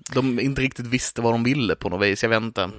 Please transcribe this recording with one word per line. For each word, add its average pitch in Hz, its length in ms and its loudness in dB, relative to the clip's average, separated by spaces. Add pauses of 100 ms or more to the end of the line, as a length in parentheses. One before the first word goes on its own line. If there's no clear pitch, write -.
(140)
de 127 260 2
inte 135 220 -2
riktigt 127 240 -4
visste 120 360 -2
vad 117 120 4
de 117 100 2
ville 123 300 2
på - 140 -6
något 90 140 0
vis, 101 200 2
jag 117 80 2
vet 110 120 4
inte. 104 360 -4